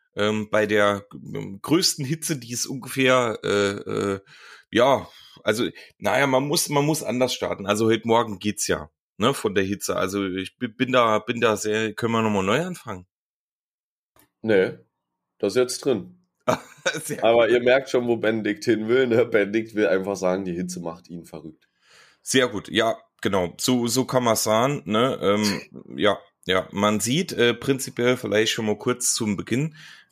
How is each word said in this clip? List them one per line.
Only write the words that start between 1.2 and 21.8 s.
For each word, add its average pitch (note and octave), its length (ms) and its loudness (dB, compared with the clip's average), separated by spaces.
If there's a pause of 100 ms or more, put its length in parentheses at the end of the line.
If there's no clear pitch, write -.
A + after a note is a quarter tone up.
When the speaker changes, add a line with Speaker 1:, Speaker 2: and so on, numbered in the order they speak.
Speaker 1:
größten D#3+ 460 0
Hitze, D#3 320 -4
die A#2 160 -14
es - 140 -6
ungefähr, B2+ 760 0
äh, G#2 40 -6
äh, G2+ 720 0 (500)
ja, A2+ 380 2 (360)
also, A2 240 0 (300)
naja, A2+ 300 0
man C3+ 200 2
muss, - 220 -2
man C#3+ 160 2
muss D3+ 160 0
anders B2 320 -2
starten. F#2+ 320 -6
Also G#2 220 2
heute A2+ 200 2
Morgen A2+ 300 2
geht's G#2 300 -4
ja, D#2 240 -2 (260)
ne, A#2 160 2
von G2+ 220 -2
der G2+ 80 2
Hitze. F#2+ 320 -4
Also F#2+ 320 -2
ich F#2 320 -8
bi-, B2 80 -4
bin A2+ 240 -4
da, A2+ 260 4
bin A#2 240 -4
da A2 160 4
sehr, G#2+ 360 -2
können A#2 200 -4
wir A2+ 80 2
nochmal G#2 220 2
neu G#2+ 200 0
anfangen? A2+ 440 -12 (1400)
Speaker 2:
Nee, G#2 300 2 (680)
das G2+ 140 0
ist B2 60 2
jetzt - 240 -2
drin. A2 360 -4 (260)
Speaker 1:
<laughs> B2 80 2 (500)
Sehr - 200 -8
Speaker 2:
Aber A#2 240 6
Speaker 1:
gut. A#2 80 4
Speaker 2:
ihr A#2+ 80 2
merkt C3 260 2
schon, B2 160 0
wo A#2 120 2
Benedikt G#2 480 -2
hin G#2+ 220 0
will, B2+ 200 2
ne? A#2 180 4
Benedikt A2 480 0
will G#2 140 2
einfach F#2+ 280 0
sagen, F#2 300 -2
die F2+ 80 -4
Hitze F2+ 260 -6
macht E2+ 300 -12
ihn E2+ 160 -14
verrückt. D#2 420 -18 (540)